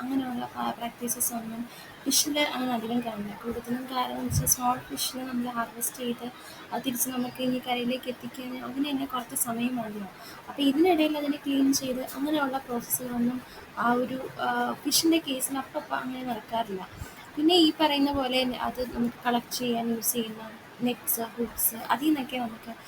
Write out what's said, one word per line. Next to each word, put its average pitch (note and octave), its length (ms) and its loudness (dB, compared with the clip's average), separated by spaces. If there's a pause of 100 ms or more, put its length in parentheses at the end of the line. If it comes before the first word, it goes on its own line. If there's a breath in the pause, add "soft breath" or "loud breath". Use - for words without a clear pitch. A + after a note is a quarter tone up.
അങ്ങനെയുള്ള B3+ 520 -2
പ്രാ-, A#3+ 240 -2
പ്രാക്ടീസസ് A#3+ 560 -4
ഒന്നും A3+ 320 -6 (380 loud breath)
ഫിഷിൽ C#4+ 360 2
അങ്ങനെ B3+ 340 0
അധികം A3+ 260 0
കാണില്ല. G#3 440 -4
കൂടുതലും A#3+ 520 -4
കാരണം B3 220 0
എന്ന് B3+ 120 -4
വെച്ചാൽ B3+ 160 2
സ്മോൾ B3 320 2
ഫിഷിനെ B3+ 480 -6
നമ്മൾ B3 220 -2
ഹാർവെസ്റ്റ് A#3 560 -4
ചെയ്ത് A#3+ 240 -4 (460 loud breath)
അത് A3+ 120 -2
തിരിച്ച് B3 240 0
നമുക്ക് B3+ 340 -2
ഇനി B3+ 240 2
കരയിലേക്ക് B3 420 -2
എത്തിക്കാൻ B3+ 560 -8
അതിന് C4+ 240 -2
തന്നെ C#4 160 0
കുറച്ച് B3+ 300 -6
സമയം A#3+ 400 0
മതിയാവും. G#3+ 320 -4 (420 loud breath)
അപ്പോൾ - 120 -4
ഇതിനിടയിൽ D4+ 560 6
അതിനെ D4 280 0
ക്ലീൻ C4+ 280 6
ചെയ്ത് B3+ 280 0 (140)
അങ്ങനെയുള്ള C#4 420 2
പ്രോസസ്സുകളൊന്നും B3 840 0 (360 loud breath)
ആ A3+ 140 4
ഒരു, B3 280 2 (220)
ആ, A#3+ 320 2 (100)
ഫിഷിൻ്റെ D#4+ 440 4
കേസിൽ C4+ 300 -2
അപ്പം D4 240 -4
അപ്പം C4+ 160 -4
അങ്ങനെ B3+ 280 -6
നടക്കാറില്ല. G#3+ 640 -4 (480 loud breath)
പിന്നെ D#4 200 8
ഈ D#4+ 240 10
പറയുന്ന C#4+ 320 6
പോലെ C4 300 4
തന്നെ B3+ 160 2
അത് A#3+ 360 -2
നമുക്ക് A#3 200 2 (120)
കളക്ട് A#3+ 340 2
ചെയ്യാൻ A#3 300 2
യൂസ് A3+ 240 2
ചെയ്യുന്ന A3+ 300 -4 (380)
നെറ്റ്സ്, A#3+ 400 0
ഹുക്സ് A3+ 540 -2 (160)
അതിൽ A#3+ 140 2
നിന്നൊക്കെ C4+ 320 2
നമുക്ക് A3+ 340 -6 (160 loud breath)